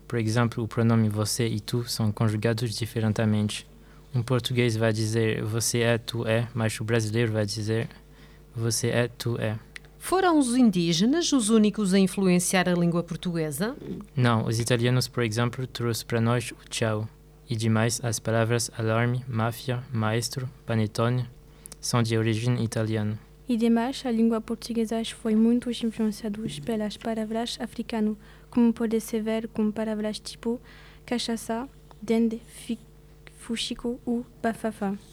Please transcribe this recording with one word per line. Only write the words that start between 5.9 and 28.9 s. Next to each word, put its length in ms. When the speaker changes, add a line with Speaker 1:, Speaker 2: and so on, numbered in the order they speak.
Speaker 1:
tu 320
é", 240
mas 260
o 60
brasileiro 480
vai 140
dizer 420
você 340
é, 200
tu 320
é. 180
Speaker 2:
Foram 400
os 160
indígenas 800
os 160
únicos 460
a 40
influenciar 680
a 60
língua 280
portuguesa? 720
Speaker 1:
Não, 300
os 160
italianos, 480
por 140
exemplo, 440
trouxeram 400
para 140
nós 300
o 180
tchau 400
e 80
demais 480
as 140
palavras 580
alarme, 500
máfia, 640
maestro, 580
panetone 580
são 220
de 160
origem 440
italiana. 560
Speaker 3:
E 80
demais, 480
a 60
língua 320
portuguesa 600
foi 300
muito 360
influenciada 680
pelas 340
palavras 600
africanas, 580
como 240
pode-se 460